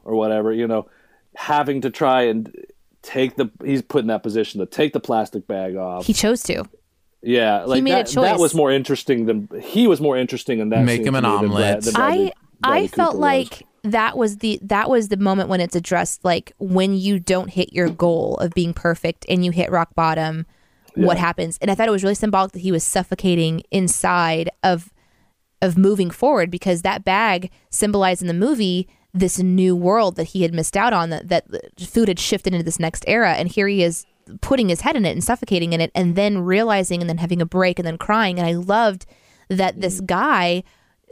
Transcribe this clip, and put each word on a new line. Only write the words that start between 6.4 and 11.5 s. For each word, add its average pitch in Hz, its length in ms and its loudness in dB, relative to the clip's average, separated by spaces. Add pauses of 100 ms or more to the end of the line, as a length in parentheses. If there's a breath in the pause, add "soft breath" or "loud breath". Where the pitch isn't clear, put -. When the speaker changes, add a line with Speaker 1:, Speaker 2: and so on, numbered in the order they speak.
Speaker 2:
to. 85 220 -6 (560)
Speaker 1:
Yeah, 113 420 2
Speaker 2:
He 104 40 -10
Speaker 1:
like 131 160 2
Speaker 2:
made 135 80 2
a - 40 2
Speaker 1:
that, 214 120 0
that 170 260 2
Speaker 2:
choice. 190 60 2
Speaker 1:
was 165 140 2
more 147 180 2
interesting 135 540 0
than, 107 240 -2 (120)
he 233 260 2
was 175 140 4
more 143 160 0
interesting 127 420 -4
in 107 100 -2
that 113 160 2
Speaker 3:
Make 120 140 2
Speaker 1:
scene 113 80 -2
Speaker 3:
him 135 60 0
Speaker 1:
to 135 60 0
Speaker 3:
an 123 40 0
Speaker 1:
me 117 60 2 (180)
than - 40 0